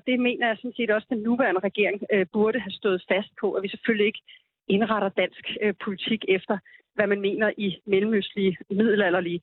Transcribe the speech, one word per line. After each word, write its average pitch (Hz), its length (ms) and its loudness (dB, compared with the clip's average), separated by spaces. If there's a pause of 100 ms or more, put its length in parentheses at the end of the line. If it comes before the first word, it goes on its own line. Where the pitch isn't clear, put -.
det 254 120 2
mener 247 280 0
jeg 214 80 0
sådan - 220 -10
set 233 120 -2
også, 214 200 2
at 262 40 0
den 214 140 -4
nuværende 233 400 2
regering, 202 300 0 (160)
øh, 190 180 2
burde 220 320 2
have 196 160 -10
stået 185 320 0
fast 196 180 -2 (100)
på, 202 160 0
at 196 60 -2
vi 196 60 -6
selvfølgelig 214 380 0
ikke - 160 -4 (460)
indretter 202 400 2
dansk, - 360 -4 (180)
øh, 208 120 0 (100)
politik 214 440 -4
efter, 190 300 0 (360)
hvad 208 120 2
man 202 140 0
mener 202 360 0
i 202 120 -2 (180)
mellemøstlige, 196 720 2 (140)
middelalderlige 190 720 2